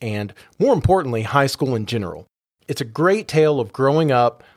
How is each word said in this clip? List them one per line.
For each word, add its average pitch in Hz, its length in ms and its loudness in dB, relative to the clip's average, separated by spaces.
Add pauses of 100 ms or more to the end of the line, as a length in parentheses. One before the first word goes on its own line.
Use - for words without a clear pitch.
and, 104 320 -8 (240)
more 254 160 4
importantly, 143 480 0
high 139 240 2
school 131 300 -4
in 107 100 -4
general. 85 400 -6 (400)
It's 139 140 -8
a 143 60 -6
great 175 420 0
tale 151 320 2
of 104 120 -6
growing 147 380 2
up, 120 320 2 (140)